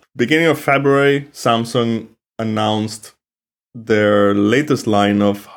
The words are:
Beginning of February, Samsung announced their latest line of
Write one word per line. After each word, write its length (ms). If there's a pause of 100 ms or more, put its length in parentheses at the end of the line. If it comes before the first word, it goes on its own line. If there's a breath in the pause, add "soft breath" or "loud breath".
(160)
Beginning 300
of 120
February, 760
Samsung 720 (300)
announced 760 (600)
their 600
latest 520
line 360
of 360